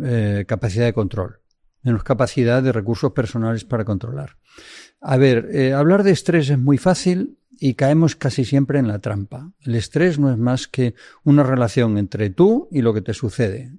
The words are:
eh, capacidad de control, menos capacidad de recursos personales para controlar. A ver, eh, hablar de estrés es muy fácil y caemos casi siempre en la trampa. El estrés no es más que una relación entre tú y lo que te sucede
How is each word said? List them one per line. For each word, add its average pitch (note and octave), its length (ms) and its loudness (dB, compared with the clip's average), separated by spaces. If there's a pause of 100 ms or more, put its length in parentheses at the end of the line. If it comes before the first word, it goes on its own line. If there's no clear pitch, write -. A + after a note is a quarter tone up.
eh, G#2+ 440 -2
capacidad A2+ 380 -2
de A2+ 80 0
control, G2 460 -4 (440)
menos A#2 200 0
capacidad B2 600 0
de B2+ 80 0
recursos A2 400 -2
personales A2+ 520 -4
para A2 220 -4
controlar. A#2 520 -8 (640)
A C3+ 160 0
ver, B2+ 360 4
eh, C3+ 200 0
hablar D#3+ 280 4
de G3 100 4
estrés D#3+ 380 0
es C#3+ 80 2
muy C3 220 2
fácil F3+ 580 -2 (220)
y C3+ 160 -2
caemos D3+ 400 2
casi C3+ 280 -2
siempre C#3 360 0
en B2 80 0
la G#2 120 -4
trampa. G#2 520 -8 (100)
El A#2+ 140 -4
estrés D3 420 0
no C#3+ 140 2
es A2+ 80 0
más B2 280 -2
que A#2+ 280 -2 (280)
una D3 200 6
relación A#2+ 560 2
entre G2+ 320 -2
tú G#3+ 400 2
y D3 100 -2
lo A2+ 100 2
que G#2 100 -2
te G#2+ 120 -6
sucede B2 640 -6